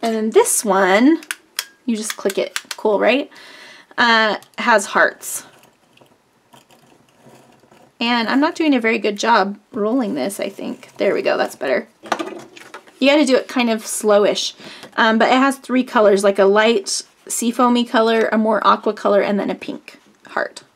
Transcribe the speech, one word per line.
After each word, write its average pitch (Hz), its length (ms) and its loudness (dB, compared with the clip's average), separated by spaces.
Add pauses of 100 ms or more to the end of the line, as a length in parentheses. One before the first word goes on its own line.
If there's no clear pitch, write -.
And 226 140 -2
then 220 160 -2
this - 340 2
one, 202 560 4 (640)
you 233 120 -2
just 220 200 -8
click 202 220 -4
it. - 200 -6 (180)
Cool, 202 240 0
right? 247 300 0 (640)
Uh, 220 400 2 (220)
has 220 280 2
hearts. - 580 -4 (2500)
And 233 280 -2
I'm 269 100 0
not 320 160 0
doing 311 200 2
a 247 60 2
very 226 180 -2
good 208 200 -4
job 208 400 0 (140)
rolling 220 420 -2
this, 147 240 -6
I - 100 -6
think. - 500 -14
There 202 160 0
we - 80 -2
go, - 140 0
that's - 200 -4
better. 143 320 -4 (1120)
You 262 100 4
gotta 294 160 4
do 254 100 2
it - 120 -2
kind 240 220 -2
of 220 120 -4
slowish. - 720 0 (420)
Um, 226 220 2
but 226 100 2
it 254 100 4
has 269 180 2
three 247 260 -2
colors, 208 400 2
like 196 160 2
a 202 60 4
light 214 580 2 (240)
seafoamy 240 640 0
color, 226 420 0
a 220 80 0
more 220 280 0
aqua 208 260 0
color, 202 280 0
and 202 180 0
then 196 120 -4
a 185 40 -4
pink - 440 -16 (300)
heart. - 340 -8 (140)